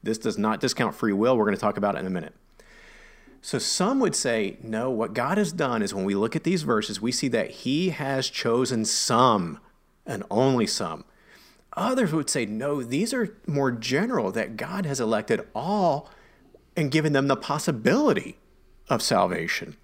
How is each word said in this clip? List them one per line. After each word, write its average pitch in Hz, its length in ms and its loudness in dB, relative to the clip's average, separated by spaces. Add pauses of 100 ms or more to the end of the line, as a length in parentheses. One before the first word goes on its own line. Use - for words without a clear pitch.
this 110 160 -2
does 104 180 -4
not 107 240 0
discount 123 360 -2
free 107 160 0
will. 117 260 4
We're 107 60 4
gonna 101 120 2
talk 104 200 -2
about 101 180 0
it - 60 -4
in 95 60 -6
a 95 40 -4
minute. 87 240 -6 (1080)
So - 160 -4
some 226 420 2
would 185 160 2
say, 110 460 0
no, 113 280 -4
what 110 240 -2
God 131 240 0
has 180 140 0
done 131 300 0
is 98 120 -2
when 95 120 -2
we 98 80 2
look 104 200 0
at 160 100 -4
these 170 180 0
verses, 107 380 -2
we 120 120 -2
see 135 160 -2
that 110 220 0
he 160 400 -2
has 135 400 -4
chosen 120 560 0
some 107 760 4 (460)
and 104 240 -6
only 120 360 4
some. 80 380 -6 (720)
Others 233 360 0
would 156 180 -2
say, 123 160 0
no, 131 360 -4
these 143 300 -2
are 240 240 -2 (100)
more 139 240 2
general, 123 640 0
that 113 240 -4
God 180 300 -6
has 139 120 -4
elected 110 560 0
all 165 540 0 (680)
and 151 160 0
given 151 220 2
them 139 160 4
the 135 80 4
possibility 147 1000 0 (500)
of 107 140 0
salvation. 90 800 0